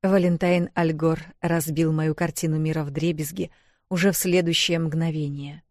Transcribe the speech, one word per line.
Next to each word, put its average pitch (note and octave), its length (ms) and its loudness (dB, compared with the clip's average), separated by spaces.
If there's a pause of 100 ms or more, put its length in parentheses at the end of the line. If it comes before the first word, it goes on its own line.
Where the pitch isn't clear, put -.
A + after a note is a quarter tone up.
Валентайн F3+ 680 2
Альгор D#3+ 480 0 (180)
разбил D#3+ 540 0
мою D#3 220 0
картину D#3+ 420 -2
мира D#3 260 0
вдребезги D#3 680 -4 (380)
уже F#3 240 2
в E3 60 -2
следующее E3+ 640 2
мгновение D3+ 920 -4